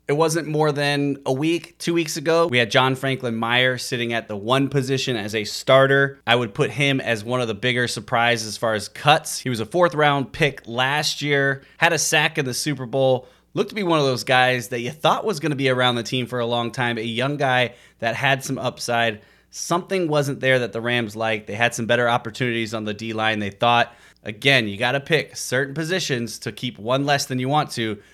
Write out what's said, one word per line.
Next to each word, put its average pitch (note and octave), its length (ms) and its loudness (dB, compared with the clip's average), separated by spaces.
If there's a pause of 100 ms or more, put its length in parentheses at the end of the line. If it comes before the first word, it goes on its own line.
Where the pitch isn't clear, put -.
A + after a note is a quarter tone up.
It C#3+ 60 0
wasn't D#3 340 0
more D3+ 240 2
than C#3+ 540 0
a C3+ 80 0
week, D#3+ 460 -2
two E3+ 160 -2
weeks E3 240 -2
ago. E3 280 2
We B2 120 2
had A#2+ 120 4
John C3 240 4
Franklin B2+ 400 -2
Myers B2 480 2
sitting A#2 300 -4
at A2+ 160 -4
the G#2+ 80 -6
one B2+ 320 2
position C3+ 480 0
as G#2 180 -4
a G#2+ 100 0
starter. C3+ 840 4
I A#2 100 6
would A#2+ 160 0
put D3+ 180 0
him C#3 300 0
as G#2+ 240 -2
one B2+ 160 -2
of A#2 80 -2
the A2 60 -4
bigger A#2+ 340 0
surprises A#2 580 0
as G#2+ 120 -10
far A2 160 0
as G2+ 140 -4
cuts. - 520 0
He - 80 -6
was A2+ 120 -2
a A2+ 60 -4
fourth F3 280 2
round C#3+ 360 2
pick C#3 360 -2
last C3 560 -2
year, C#3 400 0 (160)
had E3+ 160 4
a D3 40 2
sack D#3 380 0
in D3 80 0
the B2 100 -4
Super C3 320 -4
Bowl, C3 400 2 (280)
looked G3+ 160 -2
to - 40 -14
be G#3 80 -4
one E3 160 2
of C#3+ 60 2
those B2 200 0
guys B2+ 440 2
that A#2+ 120 -4
you A#2+ 100 -4
thought - 340 0
was F#3 160 -2
gonna D3+ 160 -2
be C3+ 140 2
around B2+ 240 2
the A#2 80 -2
team B2 240 -4
for B2 120 -6
a A#2 80 0
long A#2+ 240 -2
time, A#2 280 -2
a A2 40 -4
young A#2+ 360 -2
guy B2+ 360 2 (240)
that A#2 160 -2
had C3+ 300 0
some C3 140 -6
upside. A#2 640 -2 (280)
Something F3+ 560 -4
wasn't C#3+ 340 0
there C3 200 4
that A2+ 120 -4
the A2+ 100 -6
Rams A#2 340 -2
liked. A2 300 -2
They G#2 80 -8
had A#2 200 2
some A#2 120 -6
better A#2+ 220 2
opportunities A#2 640 -2
on G#2+ 100 -6
the G#2+ 100 -4
D A2 200 -8
line, A2 260 0
they G2+ 100 -4
thought. A#2+ 460 2 (300)
Again, A#2 420 2
you G2+ 100 -8
gotta B2+ 220 0
pick - 360 -2
certain C#3 380 -2
positions D3+ 640 -4
to A#2+ 120 -8
keep A#2 280 -8
one B2+ 260 0
less C#3+ 220 0
than C3 120 -4
you B2+ 80 -2
want D3 260 0
to, A2 260 -4 (160)